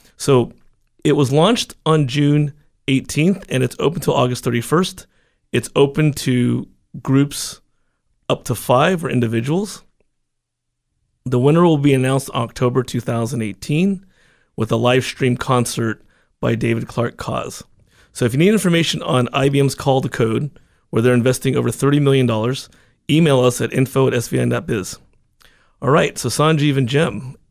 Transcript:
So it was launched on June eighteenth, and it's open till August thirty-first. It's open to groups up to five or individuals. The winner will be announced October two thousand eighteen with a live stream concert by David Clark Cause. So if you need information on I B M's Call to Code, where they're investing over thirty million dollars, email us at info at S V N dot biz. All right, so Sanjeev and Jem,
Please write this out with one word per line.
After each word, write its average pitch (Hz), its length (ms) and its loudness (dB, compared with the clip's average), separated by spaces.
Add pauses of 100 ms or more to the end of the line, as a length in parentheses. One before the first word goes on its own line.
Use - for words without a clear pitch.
(160)
So 127 360 2 (520)
it 151 80 4
was 139 200 2
launched 180 420 2 (100)
on 156 240 2
June 147 460 0 (340)
eighteenth, 151 600 0
and 131 120 0
it's 123 160 -4
open 160 220 -2
till 147 140 -2
August 123 300 0
thirty-first. 135 640 -2 (460)
It's 120 240 -2
open 143 360 2
to 123 560 -2 (340)
groups 139 580 0 (680)
up - 160 -2
to 127 100 -4
five 160 500 0
or - 60 -4
individuals. 123 720 -2 (1400)
The 123 160 -2
winner 156 240 4
will 160 140 4
be 139 160 4
announced 131 360 0
October 123 520 -2
two 120 180 -6
thousand 117 420 -4
eighteen 160 600 -4 (520)
with 110 140 -4
a 120 60 0
live 123 280 2
stream 123 320 -2
concert 120 680 -2 (360)
by 117 140 0
David 117 320 -2
Clark - 300 -6
Cause. - 480 -10 (480)
So - 120 -2
if 110 80 0
you 131 60 -2
need 185 140 4
information 170 500 0
on 131 300 0
I 135 160 2
B 139 120 2
M's 139 160 2
Call 135 240 0
to 127 80 -6
Code, 123 500 -2 (320)
where 117 120 0
they're 123 120 4
investing 127 420 0
over 120 140 -2
thirty 143 300 0
million 139 260 2
dollars, 117 420 -4 (400)
email 143 320 4
us 127 200 2
at 120 120 -4
info 131 360 0
at 127 60 0
S 120 140 -2
V 127 120 -2
N 120 80 -2
dot 120 180 -4
biz. 98 320 -6 (840)
All 123 80 0
right, 151 280 2
so 123 100 -4
Sanjeev 147 480 2
and 135 120 0
Jem, 135 480 -2 (140)